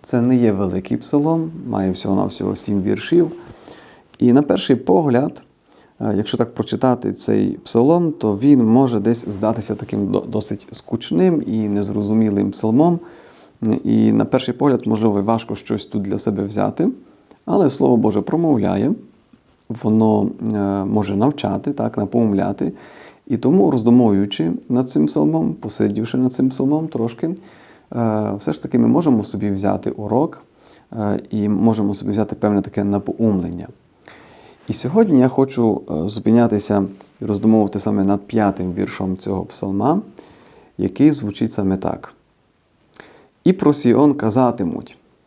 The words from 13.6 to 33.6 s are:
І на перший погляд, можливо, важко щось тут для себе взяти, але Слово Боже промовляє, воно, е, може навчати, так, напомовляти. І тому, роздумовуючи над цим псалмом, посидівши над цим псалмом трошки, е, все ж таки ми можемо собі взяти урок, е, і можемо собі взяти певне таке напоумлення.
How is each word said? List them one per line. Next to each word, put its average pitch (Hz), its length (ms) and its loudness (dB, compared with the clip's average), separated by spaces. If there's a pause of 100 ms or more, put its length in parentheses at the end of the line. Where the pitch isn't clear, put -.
І 110 280 4
на 110 140 2
перший 123 280 -2
погляд, 139 340 0
можливо, 107 340 2
важко 113 340 -2
щось 107 300 -6
тут 107 160 -6
для 101 180 -4
себе 104 240 -2
взяти, 104 460 -2 (560)
але 185 240 2
Слово 127 280 2
Боже 104 240 2
промовляє, 123 720 0 (880)
воно, 107 460 2 (240)
е, 101 320 -2
може 104 300 -2
навчати, 113 580 -2
так, 113 240 -4
напомовляти. 101 760 0 (540)
І 113 100 -2
тому, 165 340 4
роздумовуючи 117 800 4 (180)
над 123 200 0
цим 151 160 2
псалмом, 156 480 0
посидівши 110 640 -4
над 127 160 0
цим 131 160 0
псалмом 143 380 -2
трошки, 117 400 -4
е, 180 80 -4 (1000)
все - 160 -4
ж - 80 -10
таки 123 180 -2
ми 117 80 4
можемо 127 360 2
собі 101 280 -4
взяти 98 400 -2
урок, 113 520 -2 (500)
е, 104 260 -2 (100)
і 104 200 -2
можемо 104 440 2
собі 101 180 -6
взяти 101 240 -2
певне 104 260 0
таке 101 220 -4
напоумлення. 98 840 -2 (1000)